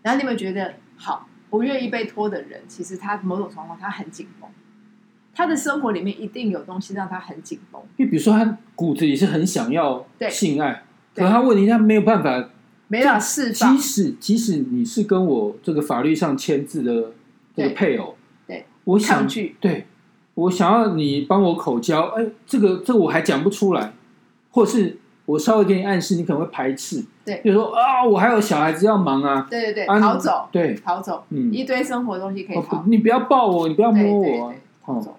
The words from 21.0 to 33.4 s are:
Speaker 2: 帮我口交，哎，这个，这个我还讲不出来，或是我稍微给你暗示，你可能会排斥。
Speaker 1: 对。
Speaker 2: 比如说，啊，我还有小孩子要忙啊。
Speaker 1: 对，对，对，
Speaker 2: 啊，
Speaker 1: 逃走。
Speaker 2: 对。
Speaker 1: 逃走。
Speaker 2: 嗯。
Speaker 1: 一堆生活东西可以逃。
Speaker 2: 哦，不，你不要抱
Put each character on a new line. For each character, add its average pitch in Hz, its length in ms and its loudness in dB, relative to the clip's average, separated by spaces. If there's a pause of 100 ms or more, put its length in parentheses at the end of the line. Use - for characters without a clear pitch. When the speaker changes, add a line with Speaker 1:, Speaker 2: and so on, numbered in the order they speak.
Speaker 2:
帮 190 200 2
我 175 140 2
口 131 240 -4
交， 160 300 0
哎， 226 140 -4 (220)
这 262 140 -2
个， 185 260 2
这 254 80 0
个 233 60 6
我 160 100 4
还 160 140 0
讲 143 200 0
不 190 60 2
出 196 240 0
来， 110 200 -4 (580)
或 240 120 4
是 202 360 0 (260)
我 151 140 0
稍 220 180 2
微 208 80 6
给 190 120 4
你 185 60 -2
暗 196 160 0
示， 175 160 0
你 165 80 -2
可 156 80 -2
能 143 80 0
会 165 120 -4
排 131 240 -4
斥。 135 280 -8 (220)
Speaker 1:
对。 202 160 -8
Speaker 2:
比 226 80 2
如 196 60 4
说， 220 180 2
啊， 247 320 2
我 208 140 4
还 220 120 4
有 226 80 4
小 185 200 0
孩 156 120 2
子 165 140 0
要 214 100 4
忙 139 280 0
啊。 139 260 -2
Speaker 1:
对， 226 240 -4
对， - 0 -
对， 202 120 -4
Speaker 2:
啊， 202 140 2
Speaker 1:
逃 202 160 4
走。 185 360 -2
Speaker 2:
对。 160 240 0
Speaker 1:
逃 185 260 -6
走。 185 280 -8
Speaker 2:
嗯。 135 220 -2
Speaker 1:
一 247 120 -4
堆 262 200 -2
生 247 220 -4
活 196 140 -6
东 196 160 -8
西 190 80 -10
可 190 100 -12
以 - 40 -8
逃。 165 200 -4
Speaker 2:
哦， 160 60 -8
不， 185 80 2
你 226 80 6
不 220 80 2
要 247 140 4
抱 254 260 4